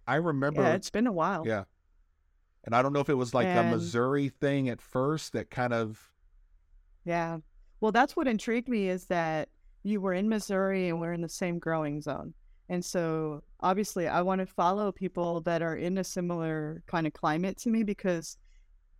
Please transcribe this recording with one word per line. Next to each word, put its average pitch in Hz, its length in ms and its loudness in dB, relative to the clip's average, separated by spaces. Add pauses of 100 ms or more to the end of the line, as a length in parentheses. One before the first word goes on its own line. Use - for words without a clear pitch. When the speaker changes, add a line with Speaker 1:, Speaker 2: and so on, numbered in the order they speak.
Speaker 1:
I 127 100 2
remember 151 480 2
Speaker 2:
Yeah, 160 100 6
it's 190 160 -4
been 220 160 2
a 233 60 2
while. 170 340 0
Speaker 1:
Yeah. 107 180 0 (1000)
And 110 100 -2
I 123 80 6
don't 139 100 2
know 143 80 2
if 139 80 0
it 151 60 4
was, 127 200 0
like, 120 200 4
a 117 80 6
Speaker 2:
And - 20 4
Speaker 1:
Missouri 120 640 2
thing 139 400 0
at 113 140 -6
first 143 500 -2
that - 180 -4
kind 123 220 -2
of 113 400 -2 (920)
Speaker 2:
Yeah. 170 340 -2 (420)
Well, 214 120 2
that's 247 240 4
what 294 120 2
intrigued 233 400 0
me, 208 200 0
is 185 180 -2
that 160 420 0 (340)
you 202 180 0
were 190 120 0
in 190 160 0
Missouri 190 600 0
and 165 120 -2
we're 170 140 -4
in 170 80 -4
the 165 60 -6
same 175 300 -4
growing 156 440 -2
zone. 151 320 -6 (340)
And 180 160 -4
so, 160 580 -2 (180)
obviously, 185 460 0
I 170 160 2
wanna 190 240 0
follow 196 460 0
people 175 500 -2
that 165 200 0
are 165 140 -2
in 180 220 -2
a 185 60 -2
similar 165 840 -4
kind 165 200 -2
of 151 80 -2
climate 170 440 -2
to 240 120 -2
me, 226 120 2
because 185 540 -2 (640)